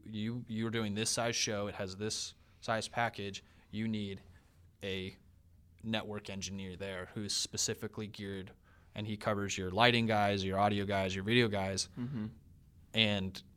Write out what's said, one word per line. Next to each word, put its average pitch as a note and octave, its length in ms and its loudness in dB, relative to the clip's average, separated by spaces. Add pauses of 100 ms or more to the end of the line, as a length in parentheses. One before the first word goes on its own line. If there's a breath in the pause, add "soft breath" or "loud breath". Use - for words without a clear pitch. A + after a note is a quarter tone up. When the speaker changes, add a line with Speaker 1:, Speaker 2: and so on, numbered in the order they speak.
Speaker 1:
you, A2 440 -4
you're A2+ 240 0
doing G#2+ 240 0
this A2 160 2
size A#2 240 2
show. G#2 320 0
It G2 80 -6
has F#2+ 200 -6
this G#2+ 380 -4 (260 soft breath)
size A2 300 -2
package. G#2+ 540 -2 (280 soft breath)
You A2 160 -2
need G#2 320 -2 (640 soft breath)
a F#2+ 320 -4 (680)
network G#2+ 460 -4
engineer G2 460 -6
there F#2 380 -6
who's G#2 200 -4
specifically - 760 -2
geared, G2 440 -8 (440 soft breath)
and G#2+ 120 -4
he A2 80 -4
covers G2+ 420 -2
your F#2 140 -2
lighting A#2 360 6
guys, G2+ 360 4
your F#2+ 160 2
audio G2+ 260 4
guys, G2 300 2
your F#2+ 80 -2
video A#2 240 6
guys, G2 400 0 (100)
Speaker 2:
Mm-hmm. B2 280 -4 (680)
Speaker 1:
and G2+ 480 2 (160)